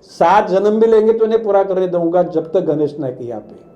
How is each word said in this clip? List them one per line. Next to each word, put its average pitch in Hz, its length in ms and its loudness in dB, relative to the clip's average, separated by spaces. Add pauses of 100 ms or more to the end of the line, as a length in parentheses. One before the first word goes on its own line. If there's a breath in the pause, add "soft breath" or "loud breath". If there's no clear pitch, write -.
सात 185 480 2
जन्म 208 300 0
भी 226 60 4
लेंगे 220 260 4
तो 220 140 0
नहीं 220 120 0
पूरा 196 240 0
करने 185 240 -2
दूंगा 170 360 0
जब 160 300 -4
तक 185 80 2
गणेश 151 400 -2
नायक 127 200 -8
यहाँ 117 200 -10
पे। - 360 -20